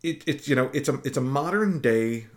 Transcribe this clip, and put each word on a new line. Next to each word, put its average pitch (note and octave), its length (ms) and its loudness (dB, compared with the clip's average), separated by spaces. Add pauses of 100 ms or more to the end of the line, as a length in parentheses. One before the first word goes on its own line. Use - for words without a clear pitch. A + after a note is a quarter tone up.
it, E3 240 -6
it's, - 220 -4
you C#3+ 60 2
know, B2+ 200 2
it's D3 140 -2
a, B2+ 160 0
it's C3+ 120 -4
a C3+ 60 0
modern E3 580 0
day A2+ 460 2 (100)